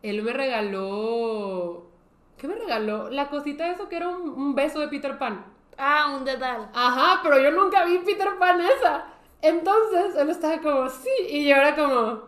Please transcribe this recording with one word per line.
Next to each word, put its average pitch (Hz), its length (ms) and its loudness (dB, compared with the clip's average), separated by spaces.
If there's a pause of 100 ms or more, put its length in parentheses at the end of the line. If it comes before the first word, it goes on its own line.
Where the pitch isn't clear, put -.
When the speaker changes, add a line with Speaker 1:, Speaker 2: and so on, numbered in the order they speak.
Speaker 1:
él 214 180 -4
me 233 120 -4
regaló, 208 1500 -4 (500)
¿qué 269 100 -12
me 392 80 -6
regaló? 220 540 -4
La 285 200 -4
cosita 294 420 -6
eso 370 180 -10
que 339 80 -8
era 339 100 -6
un, 359 220 -8
un 269 260 -4
beso 302 240 -2
de 294 80 -4
Peter 277 300 -8
Pan. 220 280 -6 (340)
Speaker 2:
Ah, 285 380 0
un 262 80 -6
dedal. 247 480 -6
Speaker 1:
Ajá, 254 500 2
pero 285 180 6
yo 285 100 6
nunca 381 340 4
vi 349 140 2
Peter 392 300 0 (100)
Pan 359 220 4
esa. 359 440 2 (340)
Entonces, 359 800 2
él 294 140 0
estaba 320 280 -2
como, 277 300 0
"Sí", 359 200 -10 (200)
y 294 180 0
yo 277 80 8
era 294 200 6
como, 240 520 0